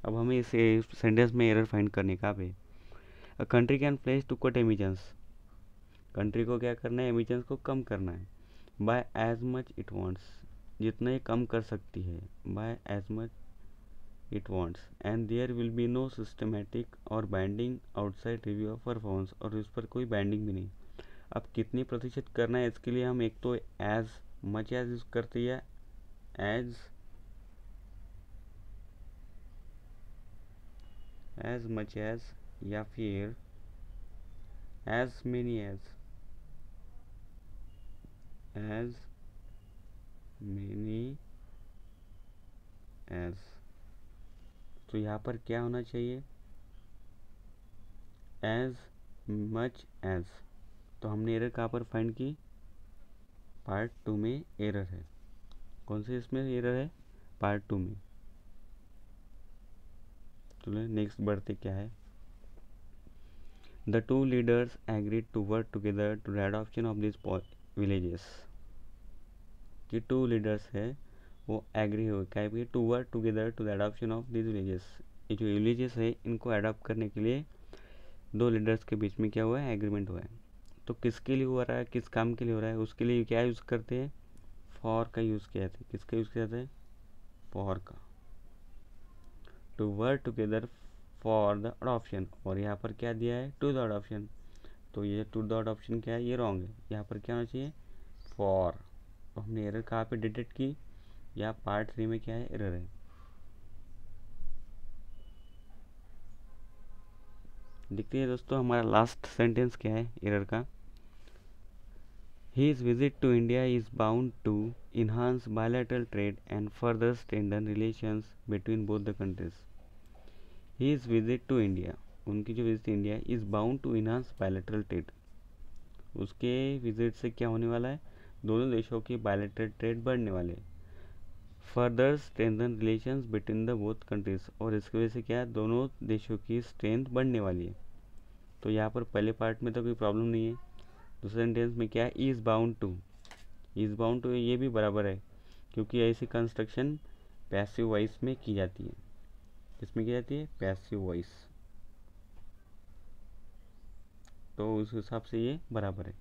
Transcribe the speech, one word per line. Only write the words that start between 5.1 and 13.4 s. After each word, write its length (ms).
कंट्री 300
को 140
क्या 160
करना 280
है? 60
एमिशंस 360
को 120
कम 260
करना 300
है। 140
By 160
as 260
much 240
it 140
wants, 340
जितना 300
ये 80
कम 280
कर 160
सकती 400
है। 180
By 120
as 220
much 120